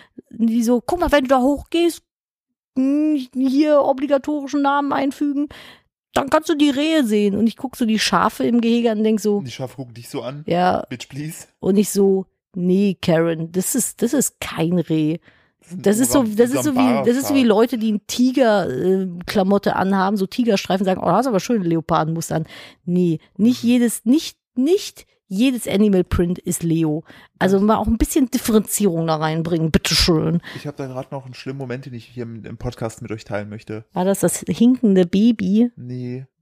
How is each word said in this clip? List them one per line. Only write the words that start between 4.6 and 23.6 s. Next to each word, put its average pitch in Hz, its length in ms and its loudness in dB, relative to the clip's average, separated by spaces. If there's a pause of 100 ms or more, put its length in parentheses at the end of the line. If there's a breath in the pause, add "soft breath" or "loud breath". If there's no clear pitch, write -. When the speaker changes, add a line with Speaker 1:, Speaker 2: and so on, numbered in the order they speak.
Speaker 1:
Namen 277 320 0
einfügen, 285 540 -2 (640 loud breath)
dann 277 160 -2
kannst 311 180 2
du 339 60 0
die 294 160 2
Rehe 302 340 0
sehen.“ 208 320 2
Und 214 100 2
ich 214 120 -4
guck - 180 -10
so 247 80 -4
die 220 140 0
Schafe 196 460 0
im 240 180 2
Gehege 233 280 2
an 214 80 -2
und 214 60 0
denk 220 160 2
so, 208 220 0
Speaker 2:
Die 127 80 -10
Schafe - 260 -10
gucken 123 160 -12
dich 117 160 -20
so 131 140 -8
an. 139 240 -10
Speaker 1:
Ja. 180 420 0
Speaker 2:
„Bitch, - 220 -12
please.“ 151 380 -12 (120)
Speaker 1:
Und 196 160 0
ich 208 140 2
so, 190 340 2 (300)
„Nee, 185 480 2
Karen, 165 500 0
das 185 220 -4
ist, - 260 -4
das 247 140 0
ist - 260 -2
kein 170 380 -2
Reh.“ 156 400 0 (420 soft breath)
Speaker 2:
Das - 100 -20
sind 185 160 -8
Speaker 1:
Das 208 120 4
ist 254 140 0
so, 285 80 4
Speaker 2:
Usam-, 214 160 -2
Speaker 1:
das 240 180 4
ist 302 100 0
so 294 100 0
wie, 247 300 2
das 240 120 2
ist 269 120 -2
so 285 60 0
wie 269 100 4
Speaker 2:
Usambara-Schafe. - 20 4
Speaker 1:
Leute, 226 320 4
die 220 140 -2
ein 208 140 -2
Tiger, 240 640 2
äh, 185 360 0 (200)
Klamotte 202 500 0
anhaben, 196 400 0
so 190 100 -2
Tigerstreifen, 196 600 -2
sagen, 185 160 0
„Oh, 170 80 0
hast 220 160 2
aber 214 140 0
schöne 220 260 -2
Leopardenmuster 160 680 -2
an.“ 160 100 -4 (400 loud breath)
Nee, 175 320 0 (180 soft breath)
nicht 233 280 2